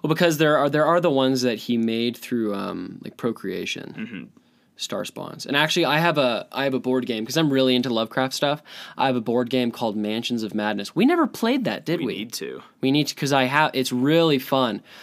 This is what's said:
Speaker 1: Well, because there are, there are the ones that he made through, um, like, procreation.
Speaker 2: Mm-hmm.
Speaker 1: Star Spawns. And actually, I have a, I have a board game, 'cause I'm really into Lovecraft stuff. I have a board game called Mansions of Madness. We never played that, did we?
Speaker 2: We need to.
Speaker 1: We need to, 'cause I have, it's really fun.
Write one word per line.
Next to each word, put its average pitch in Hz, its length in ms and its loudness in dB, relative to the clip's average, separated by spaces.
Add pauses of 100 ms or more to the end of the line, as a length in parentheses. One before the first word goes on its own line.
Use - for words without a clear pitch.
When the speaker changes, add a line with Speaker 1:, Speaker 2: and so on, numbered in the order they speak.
Speaker 1:
Well, 151 100 0
because 165 240 2
there 151 200 4
are, 139 120 2
there 151 160 2
are 170 140 4
the 175 100 2
ones 131 320 2
that 120 160 0
he 120 200 -2
made 113 400 0
through, 110 360 -4
um, 95 500 -8
like, - 140 -14
procreation. 92 800 -6
Speaker 2:
Mm-hmm. 110 260 -12 (560)
Speaker 1:
Star - 260 -6
Spawns. - 420 -12
And 139 100 0
actually, 156 280 2
I 143 120 2
have 160 220 2
a, 120 320 0
I 135 140 -2
have 131 100 0
a 123 40 0
board 127 280 -2
game, 113 180 -4
'cause 127 100 -4
I'm 160 160 4
really 131 240 4
into 123 140 0
Lovecraft 120 420 0
stuff. 143 300 -2 (340)
I 135 120 0
have 131 80 2
a 123 60 -2
board 117 280 0
game 123 220 0
called 110 260 -4
Mansions 110 460 -2
of 101 100 -6
Madness. 104 420 -2
We 185 120 4
never 339 180 4
played 233 400 -2
that, 107 180 -4
did 165 160 -2
we? - 60 -4
Speaker 2:
We 104 140 -4
need 110 140 -10
to. 64 280 -10 (180)
Speaker 1:
We 131 120 2
need 147 160 2
to, - 80 -8
'cause 143 180 -2
I 131 120 4
have, 143 280 2
it's 131 180 -2
really 147 460 4
fun. 127 460 0 (200)